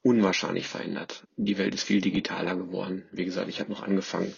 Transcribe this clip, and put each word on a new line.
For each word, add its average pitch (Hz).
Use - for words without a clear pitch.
unwahrscheinlich 95
verändert. -
Die 101
Welt 95
ist -
viel 101
digitaler 90
geworden. 92
Wie 90
gesagt, 92
ich 101
habe 104
noch 104
angefangen. 95